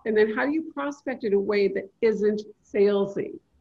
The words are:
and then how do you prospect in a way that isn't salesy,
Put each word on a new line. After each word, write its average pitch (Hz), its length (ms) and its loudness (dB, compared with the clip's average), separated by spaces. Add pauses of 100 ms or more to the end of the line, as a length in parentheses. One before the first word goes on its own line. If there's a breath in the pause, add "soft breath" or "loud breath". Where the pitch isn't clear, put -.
and 220 100 0
then 214 180 4
how 254 120 0
do 285 40 0
you 320 220 -4
prospect 285 520 -8
in 202 100 0
a 202 40 4
way 202 280 0
that 196 160 -4 (180)
isn't 214 400 2 (240)
salesy, 202 680 0 (280)